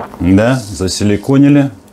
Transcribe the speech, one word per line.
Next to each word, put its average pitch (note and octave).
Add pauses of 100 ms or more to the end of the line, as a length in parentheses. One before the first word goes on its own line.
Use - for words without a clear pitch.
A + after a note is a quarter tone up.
(200)
Да, G#2 (120)
засиликонили. C3+ (240)